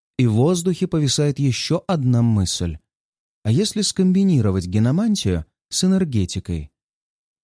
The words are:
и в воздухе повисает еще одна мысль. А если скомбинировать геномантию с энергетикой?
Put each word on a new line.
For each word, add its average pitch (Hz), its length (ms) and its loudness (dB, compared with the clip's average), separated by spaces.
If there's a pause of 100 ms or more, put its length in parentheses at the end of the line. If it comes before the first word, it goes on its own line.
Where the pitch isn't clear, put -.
(180)
и 123 80 4
в 110 60 2
воздухе 170 540 0
повисает 147 520 0
еще 143 480 -2
одна 127 360 2
мысль. 92 560 0 (640)
А 107 80 0
если 208 300 0
скомбинировать 180 840 2
геномантию 113 800 0 (240)
с - 140 -4
энергетикой? 104 880 -2 (720)